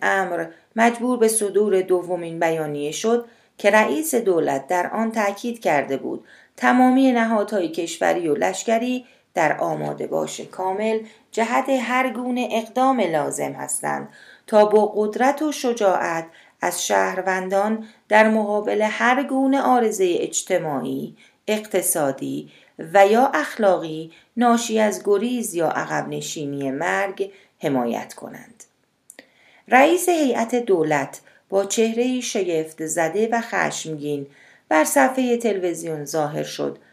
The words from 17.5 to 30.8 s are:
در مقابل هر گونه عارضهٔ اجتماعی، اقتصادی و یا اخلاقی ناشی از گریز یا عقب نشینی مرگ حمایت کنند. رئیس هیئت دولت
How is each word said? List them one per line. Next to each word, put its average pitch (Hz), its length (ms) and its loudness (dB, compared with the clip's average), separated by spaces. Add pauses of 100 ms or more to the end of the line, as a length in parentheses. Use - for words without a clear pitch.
در 214 200 6
مقابل 208 540 0
هر 233 400 0
گونه 269 380 2
عارضهٔ 208 600 2
اجتماعی، 143 960 -4 (300)
اقتصادی 151 1080 -2 (260)
و 170 280 6
یا 233 280 4
اخلاقی 165 800 0 (240)
ناشی 233 440 2
از 208 240 0
گریز 202 500 0
یا 165 140 0
عقب 156 400 -4
نشینی 143 640 -6
مرگ 190 640 -4 (280)
حمایت 120 540 -2
کنند. - 500 -18 (1040)
رئیس 311 400 6
هیئت 254 460 2
دولت 156 640 0 (280)